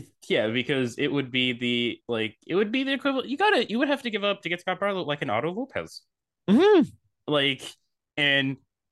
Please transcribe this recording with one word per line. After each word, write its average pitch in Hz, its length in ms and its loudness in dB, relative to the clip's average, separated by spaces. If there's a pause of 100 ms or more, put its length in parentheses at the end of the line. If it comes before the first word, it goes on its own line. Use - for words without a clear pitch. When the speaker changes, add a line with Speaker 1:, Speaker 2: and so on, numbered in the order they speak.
(300)
Speaker 1:
Yeah, 123 180 2
because 123 500 -2
it 143 140 -2
would 139 180 -4
be 127 240 0
the, 120 540 -2
like, 110 380 -4
it 160 100 -4
would 208 160 0
be 262 120 -2
the 269 100 -2
equivalent. 262 340 -4
You 254 100 -6
gotta, 403 320 2
you 220 100 -2
would 277 100 0
have 277 140 -2
to 233 60 -6
give 202 140 -4
up 202 200 -2
to 170 60 -8
get 175 120 -4
Scott 185 180 -4
Barlow, 196 240 -2
like, 143 200 -4
an 135 60 -4
Otto 127 220 0
Lopez. 180 520 -8 (460)
Speaker 2:
Mm-hmm. 349 320 8 (460)
Speaker 1:
Like, 139 360 0 (520)
and, 139 420 2 (340)